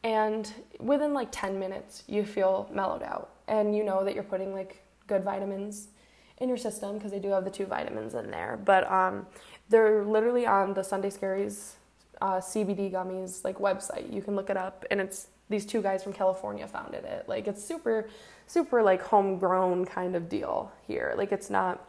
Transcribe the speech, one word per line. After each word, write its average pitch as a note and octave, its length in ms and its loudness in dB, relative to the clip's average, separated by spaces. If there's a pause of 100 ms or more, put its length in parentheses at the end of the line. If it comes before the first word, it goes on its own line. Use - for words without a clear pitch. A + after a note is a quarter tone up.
And G#3+ 480 2 (280)
within, C#4+ 340 2
like, C4 180 -2
ten G3 280 -4
minutes, - 480 -8
you G#3 180 0
feel G3 460 2
mellowed - 320 -2
out. - 280 -6 (160)
And G#3 280 2
you G#3+ 80 2
know G3 220 2
that G3+ 100 -2
you're G3+ 80 -4
putting, F#3+ 300 -4
like, F#3+ 280 -10 (260)
good F#3+ 160 2
vitamins G3 680 -4 (480)
in B3+ 100 -2
your B3 100 0
system G#3 420 -6
'cause G#3 120 -8
they G3+ 80 -4
do G3 100 -4
have F#3+ 140 2
the F#3+ 60 -4
two G3 160 -4
vitamins A2 480 -4
in G#2+ 160 -4
there. G2+ 340 -4
But, F#3+ 280 6
um, F#3+ 340 2 (440)
they're G#3+ 340 8
literally A#3 420 4
on G3 300 4
the F#3+ 80 0
Sunday G3 260 -2
Scaries, G3 640 -4 (480)
uh, F#3+ 180 0
C G#3+ 240 -2
B G3 100 0
D F#3+ 160 -2
gummies, F#3 540 -6
like, F#3+ 140 -4
website. - 560 -2
You G3 80 -4
can G3+ 140 -4
look G3+ 140 -2
it G3 80 0
up, F#3 340 -6
and G3+ 100 0
it's, - 260 -6 (220)
these G3+ 160 -2
two A3 160 -2
guys F#3+ 220 0
from G3+ 100 -8
California G3 540 -2
founded - 360 -10
it. - 240 -8
Like, G3+ 200 -2
it's G#3 160 -6
super, A3+ 460 -2 (380)
super, B3+ 360 2
like, F#3 180 6
homegrown F#3 840 2
kind F3+ 300 -4
of E3+ 140 -2
deal - 420 -2 (140)
here. - 320 -2
Like, G3+ 140 0
it's G3 180 -4
not F#3+ 400 0